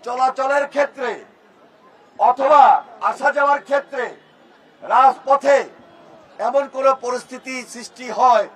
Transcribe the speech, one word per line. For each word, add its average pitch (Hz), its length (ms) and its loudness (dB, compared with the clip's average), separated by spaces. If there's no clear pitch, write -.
চলাচলের 262 680 -2
ক্ষেত্রে 269 380 -4
অথবা 269 440 4
আসা 269 280 -2
যাওয়ার 285 300 0
ক্ষেত্রে 277 380 -4
রাজপথে 269 720 2
এমন 277 160 0
কোন 269 120 0
পরিস্থিতি 247 500 -10
সৃষ্টি 247 340 -16
হয় 233 260 4